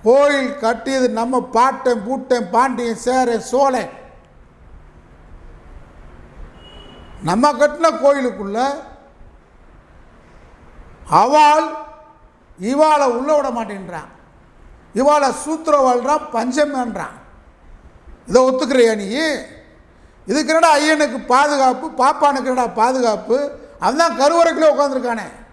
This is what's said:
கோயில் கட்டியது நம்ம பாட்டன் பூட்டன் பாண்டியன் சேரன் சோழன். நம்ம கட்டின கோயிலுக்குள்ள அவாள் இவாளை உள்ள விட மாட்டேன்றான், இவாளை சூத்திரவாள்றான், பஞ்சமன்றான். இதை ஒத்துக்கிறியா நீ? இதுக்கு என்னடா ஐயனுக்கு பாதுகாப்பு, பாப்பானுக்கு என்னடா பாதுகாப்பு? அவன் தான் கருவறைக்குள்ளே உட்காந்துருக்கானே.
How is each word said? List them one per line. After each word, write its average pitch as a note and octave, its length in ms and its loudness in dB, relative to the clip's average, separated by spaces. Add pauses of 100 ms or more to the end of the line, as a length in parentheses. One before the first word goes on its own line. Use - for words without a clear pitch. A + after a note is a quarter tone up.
கோயில் C#4 460 4 (120)
கட்டியது B3+ 440 -2 (120)
நம்ம B3 220 -2 (140)
பாட்டன் B3 500 0
பூட்டன் B3 500 -4
பாண்டியன் A#3 500 -2
சேரன் B3 460 -2
சோழன். B3+ 420 0 (3250)
நம்ம C4 320 2
கட்டின D4+ 320 2 (100)
கோயிலுக்குள்ள A#3 560 0 (2500)
அவாள் D4+ 460 4 (920)
இவாளை C#4+ 460 2 (120)
உள்ள C4+ 180 -4
விட C#4 160 0
மாட்டேன்றான், F#3+ 600 -10 (840)
இவாளை C#4 340 2 (140)
சூத்திரவாள்றான், D4 920 0
பஞ்சமன்றான். B3 840 -4 (1120)
இதை A#3 140 4
ஒத்துக்கிறியா B3+ 580 2
நீ? G3 80 -8 (1200)
இதுக்கு C4+ 240 -2
என்னடா E4 260 4
ஐயனுக்கு D4 420 0 (120)
பாதுகாப்பு, C4+ 560 2 (120)
பாப்பானுக்கு C4+ 500 0
என்னடா B3+ 180 -2 (100)
பாதுகாப்பு? A#3 600 0 (440)
அவன் B3+ 200 0
தான் D#4 200 0
கருவறைக்குள்ளே D#4+ 520 4
உட்காந்துருக்கானே. B3 540 -4 (260)